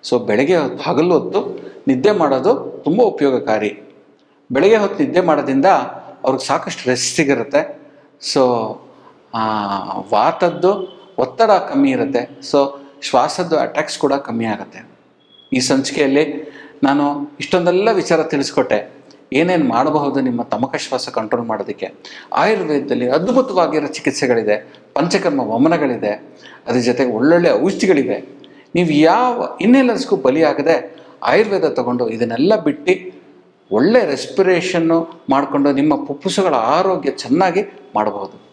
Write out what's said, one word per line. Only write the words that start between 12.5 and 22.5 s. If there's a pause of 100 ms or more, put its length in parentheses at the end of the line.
So (340)
ಶ್ವಾಸದ್ದು
ಅಟ್ಯಾಕ್ಸ್
ಕೂಡ
ಕಮ್ಮಿ
ಆಗುತ್ತೆ. (640)
ಈ
ಸಂಚಿಕೆಯಲ್ಲಿ (300)
ನಾನು
ಇಷ್ಟೊಂದೆಲ್ಲ
ವಿಚಾರ
ತಿಳಿಸ್ಕೊಟ್ಟೆ, (340)
ಏನೇನ್
ಮಾಡಬಹುದು
ನಿಮ್ಮ
ತಮಕ
ಶ್ವಾಸ
ಕಂಟ್ರೋಲ್
ಮಾಡೋದಕ್ಕೆ. (420)
ಆಯುರ್ವೇದದಲ್ಲಿ